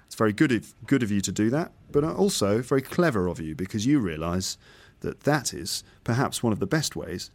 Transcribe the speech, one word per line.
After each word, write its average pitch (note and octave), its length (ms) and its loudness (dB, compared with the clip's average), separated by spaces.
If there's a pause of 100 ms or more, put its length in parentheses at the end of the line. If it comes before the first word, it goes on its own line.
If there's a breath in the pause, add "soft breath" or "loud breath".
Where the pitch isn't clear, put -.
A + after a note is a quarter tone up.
It's - 100 -18
very A2 180 4
good C#3+ 180 4
of, G#2+ 220 -2 (120)
good C3+ 180 2
of G2+ 80 0
you G2+ 100 2
to F#2+ 100 -2
do G#2+ 180 2
that, D3 220 -2 (200)
but D3 120 2
also D#3+ 580 2
very C3+ 200 0
clever A#2 460 0
of E2+ 120 -4
you D#2 160 -6
because G2+ 300 -4
you C#3+ 140 4
realise F2 580 -2 (420 loud breath)
that - 220 -8
that D3 320 0
is - 300 -8 (200 soft breath)
perhaps A#2+ 400 -2
one A#2 100 4
of G2 60 -4
the F#2+ 80 -2
best D#3 280 -2
ways - 400 -10